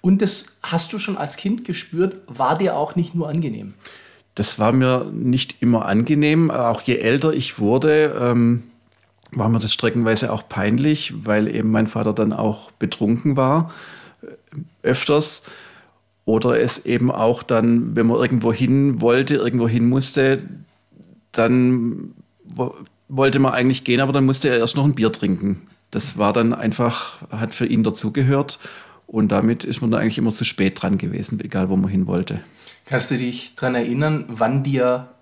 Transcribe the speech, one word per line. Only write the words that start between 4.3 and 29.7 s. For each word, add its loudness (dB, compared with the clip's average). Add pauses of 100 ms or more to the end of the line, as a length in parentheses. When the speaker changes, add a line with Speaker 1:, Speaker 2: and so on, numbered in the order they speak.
Speaker 2:
Das -2
war 2
mir 2
nicht -2
immer 2
angenehm. 2
Auch 0
je 0
älter 0
ich -4
wurde, 2
ähm, 2 (680)
war -2
mir 4
das 0
streckenweise 0
auch -6
peinlich, 0 (120)
weil 0
eben 0
mein 2
Vater -2
dann 0
auch -4
betrunken -2
war, 2 (500)
äh, -18 (560)
öfters. 0 (840)
Oder 2
es -2
eben 0
auch 0
dann, 2
wenn 2
man 2
irgendwo 2
hin 2
wollte, 2
irgendwo 0
hin 2
musste, 2 (880)
dann 2 (320)
wo-, -8 (340)
wollte 2
man 4
eigentlich 0
gehen, 2
aber 0
dann 4
musste 0
er 2
erst 2
noch 2
ein 4
Bier 2
trinken. -2 (280)
Das -4
war 2
dann 2
einfach, -4
hat -6
für -2
ihn 0
dazugehört 0 (480)
und 0
damit 2
ist -6